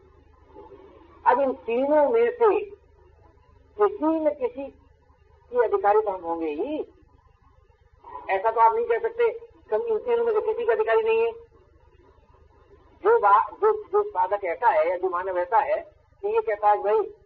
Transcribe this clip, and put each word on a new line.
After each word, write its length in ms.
अब 140
इन 120
तीनों 560
में 220
से 280
किसी 380
न 100
किसी 360
की 120
अधिकारी 380
तो 100
हम 100
होंगे 280
ही, 380
ऐसा 220
तो 100
आप 120
नहीं 120
कह 140
सकते 300
कि 460
हम 60
इन 160
तीनों 280
में 80
से 80
किसी 240
का 80
अधिकारी 300
नहीं 180
है। 100
जो 160
बा-, 340
जो, 300
जो 260
साधक 340
ऐसा 240
है 220
या 80
जो 120
मानव 280
ऐसा 200
है 200
कि 60
ये 140
कहता 280
है 80
कि 60
भाई 300